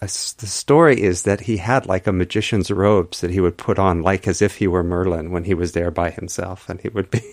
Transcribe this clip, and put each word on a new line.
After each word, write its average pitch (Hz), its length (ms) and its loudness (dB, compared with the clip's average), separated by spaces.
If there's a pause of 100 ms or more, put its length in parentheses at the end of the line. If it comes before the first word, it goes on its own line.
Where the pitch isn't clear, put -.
s-, - 320 -8
the - 140 -14
story 143 540 4
is 90 220 2
that 101 180 2
he 110 160 -2
had, 117 280 0
like, 95 220 -2
a 107 40 2
magician's 95 600 0
robes 98 500 2
that 87 100 -2
he 95 80 0
would 87 180 2
put - 200 -2
on, 92 240 2
like, 92 260 0
as 95 140 0
if 104 160 2
he 104 100 0
were 90 160 2
Merlin 87 480 -2
when 87 120 -4
he 95 100 -2
was 85 200 -2
there 85 180 -2
by 85 180 -2
himself. 92 600 -10
And 90 120 -10
he - 80 -8
would 101 220 -4
be, 113 100 -2 (120)